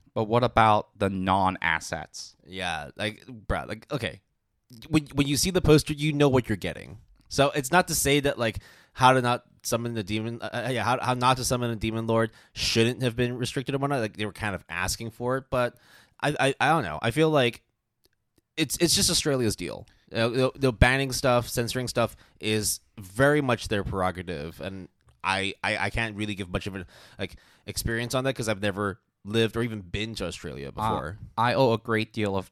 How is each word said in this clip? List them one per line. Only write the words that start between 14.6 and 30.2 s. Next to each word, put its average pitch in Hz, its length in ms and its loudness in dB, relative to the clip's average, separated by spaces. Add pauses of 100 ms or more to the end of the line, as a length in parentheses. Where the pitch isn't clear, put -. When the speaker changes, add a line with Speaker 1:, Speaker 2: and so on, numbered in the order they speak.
Speaker 2:
asking 92 440 -4
for 123 260 -2
it, 135 140 -6
but 123 240 0 (460)
I, 147 180 0
I, 135 200 2
I 127 100 4
don't 156 140 2
know. 76 180 -4
I 117 100 0
feel 156 180 4
like 131 320 2 (960)
it's, 156 200 0
it's - 180 2
just 196 140 2
Australia's 131 460 2
deal. 65 300 -10 (260)
You - 60 -4
know, 113 120 2
the, 127 260 2
the 135 180 2
banning 131 380 0
stuff, 120 360 2
censoring 123 400 -4
stuff 117 280 0 (240)
is 107 400 -2 (180)
very 127 440 2
much 127 260 -2
their 101 160 -2
prerogative, 90 800 -4
and 95 280 -10 (340)
I, 95 300 0 (100)
I, 104 140 -2
I 101 140 -2
can't 113 240 -4
really 104 200 -4
give 92 140 -10
much 95 180 -6
of 95 80 -8
a, 90 100 -10 (340)
like, 95 160 -8 (300)
experience 113 500 -4
on 131 80 0
that 135 100 0
'cause 113 160 -4
I've 98 120 -2
never 101 380 -2 (240)
lived 110 320 0
or 113 80 0
even 110 180 -6
been 101 340 -6
to 95 100 -6